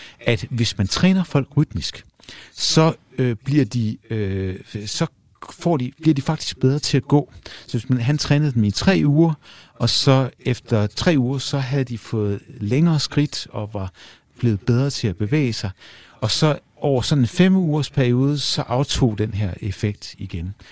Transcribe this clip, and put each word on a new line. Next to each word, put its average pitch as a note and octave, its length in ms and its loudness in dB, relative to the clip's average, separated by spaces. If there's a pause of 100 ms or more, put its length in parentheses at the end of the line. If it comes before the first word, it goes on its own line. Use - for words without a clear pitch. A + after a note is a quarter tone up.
(200)
at A#2 300 -2
hvis A#2 280 -2
man G2 80 0
træner F#3 380 2
folk - 320 -2
rytmisk, - 480 -2 (480)
så, D#3+ 420 2 (240)
øh, B2 260 0
bliver C#3 200 2
de, A2 320 -2 (140)
øh, F#2+ 460 -4 (300)
så D#3+ 200 -4 (440)
får E3+ 260 0
de, B2+ 160 -4 (100)
bliver D#3 120 6
de C3+ 80 -2
faktisk - 380 -6
bedre C3+ 180 2
til - 180 -2
at C3 80 0
gå. - 280 0 (340)
Så - 120 -4
hvis A2 100 -6
man, B2+ 120 2
han C#3+ 180 0
trænede D3 340 2
dem A#2 120 2
i G#2 60 4
tre F3 340 2
uger, D3+ 300 4 (400)
og - 160 -2
så C3 400 2 (100)
efter A#2 460 0
tre - 320 0
uger, C3 200 0
så C#3 200 -4
havde C3+ 260 -2
de B2 140 -8
fået G#2 420 -2 (200)
længere C#3+ 400 2
skridt - 500 -2
og G#2+ 220 -8
var F#2+ 200 -6 (460)
blevet A2 220 0
bedre C3 300 0
til - 180 -4
at F2+ 80 -4
bevæge A#2+ 360 0
sig. G#2 180 -6 (500)
Og B2+ 100 -2
så D3+ 280 0 (180)
over C3+ 260 0
sådan C#3+ 220 2
en A2 40 2
fem F#3+ 280 4
ugers D3+ 340 0
periode, C3+ 480 2
så - 240 -2
aftog A#2+ 560 0
den G#2+ 160 -2
her G2+ 260 -2
effekt - 580 -6
igen. F#2 360 -8 (160)